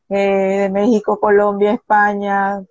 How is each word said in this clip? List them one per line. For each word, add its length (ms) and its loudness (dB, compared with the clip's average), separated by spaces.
eh, 540 0
de 60 0
México, 500 0
Colombia, 540 2
España, 1000 -2